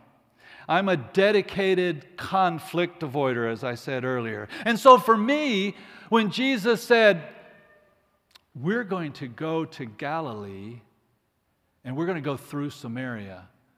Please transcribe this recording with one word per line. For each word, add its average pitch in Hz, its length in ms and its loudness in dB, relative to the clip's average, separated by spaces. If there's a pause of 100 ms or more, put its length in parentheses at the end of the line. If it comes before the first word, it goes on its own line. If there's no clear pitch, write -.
(680)
I'm 196 220 2
a 180 80 2
dedicated 190 1200 0
conflict 175 840 -2
avoider, 127 500 -2
as 113 120 -8
I 123 120 -6
said 127 280 -6
earlier. 113 460 -4 (160)
And 226 140 0
so 254 180 12
for 220 180 4
me, 220 600 0 (340)
when 220 220 2
Jesus 240 500 0
said, 214 400 6 (1300)
"We're 202 280 -2
going 175 300 -6
to 143 140 -10
go 160 360 -4
to 151 220 -10
Galilee 110 960 -8 (1000)
and 127 120 -8
we're 165 120 -2
gonna 180 120 -4
go 139 180 -4
through 143 340 -8
Samaria," 113 760 -10 (300)